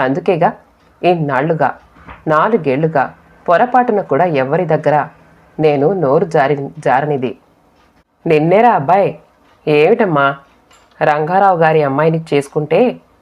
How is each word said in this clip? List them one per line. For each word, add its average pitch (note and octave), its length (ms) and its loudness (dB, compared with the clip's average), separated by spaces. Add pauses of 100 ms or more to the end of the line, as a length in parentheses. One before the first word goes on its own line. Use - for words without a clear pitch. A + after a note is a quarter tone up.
అందుకేగా D#3 520 0 (500)
ఇన్నాళ్లుగా, D3+ 760 0 (500)
నాలుగేళ్లుగా D#3 840 0 (340)
పొరపాటున A#3 520 2
కూడా D#3+ 240 -2
ఎవరి D3+ 400 -2
దగ్గర D3+ 440 -2 (520)
నేను D3+ 320 2
నోరు E3 320 0
జారి-, C#3+ 440 -2 (100)
జారనిది. C#3 600 -2 (880)
"నిన్నేరా E3+ 440 2
అబ్బాయ్, F3 440 0 (540)
ఏమిటమ్మా, D3+ 680 2 (680)
రంగారావు E3 560 0
గారి D#3 240 2
అమ్మాయిని D#3 420 0 (100)
చేసుకుంటే D#3 640 -2 (240)